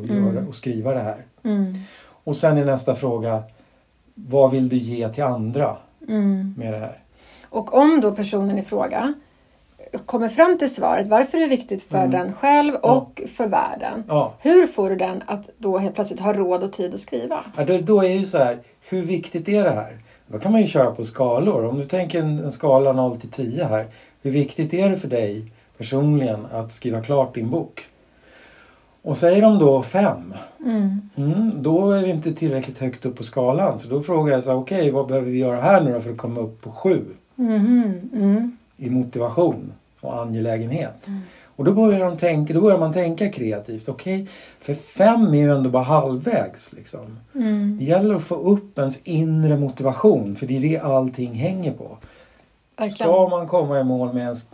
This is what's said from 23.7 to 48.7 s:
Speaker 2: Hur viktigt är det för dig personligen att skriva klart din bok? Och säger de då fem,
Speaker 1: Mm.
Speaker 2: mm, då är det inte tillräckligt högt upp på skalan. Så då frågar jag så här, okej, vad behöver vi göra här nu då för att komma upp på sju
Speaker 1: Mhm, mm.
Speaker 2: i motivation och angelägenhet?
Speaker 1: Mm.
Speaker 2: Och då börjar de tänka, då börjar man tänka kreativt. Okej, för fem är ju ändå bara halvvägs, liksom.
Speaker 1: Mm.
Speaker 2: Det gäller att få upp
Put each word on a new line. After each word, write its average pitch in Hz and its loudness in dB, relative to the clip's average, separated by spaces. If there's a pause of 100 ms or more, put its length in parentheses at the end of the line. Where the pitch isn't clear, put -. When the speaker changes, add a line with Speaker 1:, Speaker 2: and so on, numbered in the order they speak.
Speaker 2:
Hur 139 -4
viktigt 147 -2
är 196 2
det 185 -2
för 151 -8
dig 110 -4 (260)
personligen 127 0
att 113 -8
skriva 117 -6
klart 131 0
din 117 -4
bok? - -6 (1160)
Och 151 -4
säger 180 6
de 214 8
då 135 6
fem, 127 -2 (300)
Speaker 1:
Mm. 202 -2
Speaker 2:
mm, 185 0 (100)
då 170 2
är 196 2
det 185 0
inte 160 -4
tillräckligt 135 -4
högt 131 -6
upp 123 -8
på 113 -12
skalan. 135 0
Så 117 -16
då 139 -2
frågar 156 2
jag 123 0
så 131 -2
här, 127 2
okej, 151 0
vad 131 0
behöver 127 -2
vi 127 0
göra 123 0
här 180 6
nu 135 0
då 117 -2
för 113 -8
att 113 -8
komma 117 -6
upp 110 -10
på - -16
sju 156 0 (300)
Speaker 1:
Mhm, 220 0
mm. 214 0 (200)
Speaker 2:
i 123 -8
motivation 120 -2 (280)
och 123 -8
angelägenhet? 113 -6
Speaker 1:
Mm. 196 -10 (360)
Speaker 2:
Och - -4
då 180 4
börjar 202 4
de 175 -2
tänka, 156 0
då 165 4
börjar 196 6
man 160 0
tänka 180 -2
kreativt. 110 -8
Okej, 190 -6 (340)
för 143 -6
fem 214 2
är 147 6
ju 147 4
ändå 131 0
bara 127 2
halvvägs, 135 -2
liksom. 113 -18 (160)
Speaker 1:
Mm. 208 -2
Speaker 2:
Det 139 -6
gäller 196 2
att 160 -2
få 175 -6
upp 190 0